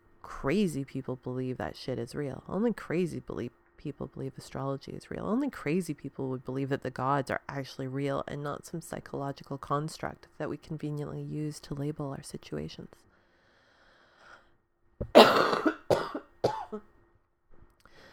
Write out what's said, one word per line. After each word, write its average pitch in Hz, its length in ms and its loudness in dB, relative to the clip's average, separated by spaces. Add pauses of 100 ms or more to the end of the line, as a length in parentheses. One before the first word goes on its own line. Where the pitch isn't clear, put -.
(220)
crazy 151 600 2
people 131 320 -4
believe 127 420 -4
that - 180 -4
shit 123 240 -4
is 117 160 -6
real. 143 320 -4
Only 214 260 2
crazy 156 460 0
believe, 113 320 -6 (260)
people 139 300 -8
believe 135 300 -8
astrology 135 540 -6
is - 200 -10
real. - 140 -4
Only 247 240 2
crazy 160 440 0
people 135 360 -6
would 127 160 -4
believe 131 240 -2
that 135 140 0
the 127 80 -2
gods 135 400 2
are - 160 0
actually 135 400 -6
real 139 400 0
and 143 160 -6
not - 220 -6
some 165 160 -6
psychological - 760 -6
construct - 680 -4 (100)
that 151 120 -4
we 151 80 -4
conveniently 147 640 -6
use 147 400 -4
to - 120 -8
label 143 380 -4
our 143 120 -8
situations. - 720 -10 (2250)
<coughs> - 20 4 (3000)